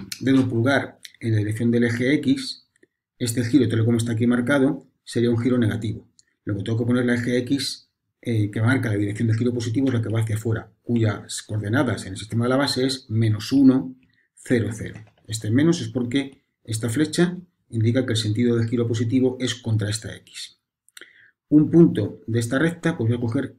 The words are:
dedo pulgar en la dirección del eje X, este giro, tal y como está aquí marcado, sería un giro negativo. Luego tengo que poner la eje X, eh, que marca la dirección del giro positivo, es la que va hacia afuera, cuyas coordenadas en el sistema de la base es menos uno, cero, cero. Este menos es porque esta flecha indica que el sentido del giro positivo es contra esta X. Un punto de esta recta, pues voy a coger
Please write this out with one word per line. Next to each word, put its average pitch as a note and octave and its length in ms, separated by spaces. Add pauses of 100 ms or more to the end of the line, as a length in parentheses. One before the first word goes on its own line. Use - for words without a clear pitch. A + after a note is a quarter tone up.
(200)
dedo B2+ 280
pulgar A#2 500 (220)
en A2+ 120
la G#2+ 60
dirección A2 320
del A#2+ 140
eje B2 300
X, - 520 (520)
este A#2 260
giro, E3 240
tal A2+ 120
y A2 40
como A#2 140
está A#2 140
aquí A2+ 140
marcado, C3 600 (180)
sería A#2+ 260
un A2 80
giro B2 200
negativo. G#2+ 500 (360)
Luego G2+ 200
tengo A2+ 140
que A#2+ 80
poner B2 180
la A#2+ 100
eje A#2+ 240
X, B2+ 520 (320)
eh, G#2+ 280
que A2 120
marca A2+ 260
la G2+ 80
dirección G#2 320
del A2 80
giro A#2+ 160
positivo, A#2+ 360
es A#2+ 60
la A#2 80
que G#2+ 60
va A2 120
hacia A2 160
afuera, - 360 (100)
cuyas A2+ 600
coordenadas G#2+ 640
en F#2+ 60
el F#2+ 60
sistema A#2 260
de B2 60
la C3 60
base C3 300
es - 240
menos A2 420
uno, C3+ 420 (400)
cero, G#2+ 380
cero. - 260 (280)
Este A2 240
menos D3+ 300
es A2+ 80
porque B2 540 (220)
esta A2+ 240
flecha D#3 480 (320)
indica A#2 380
que B2 60
el A2 40
sentido A#2 400
del A2+ 120
giro B2+ 180
positivo B2 540
es B2 160
contra G#2+ 340
esta - 260
X. - 380 (960)
Un D3+ 220
punto D#3 560
de A2+ 140
esta C3 180
recta, E3 380
pues A2+ 120
voy A#2+ 100
a - 20
coger C3 380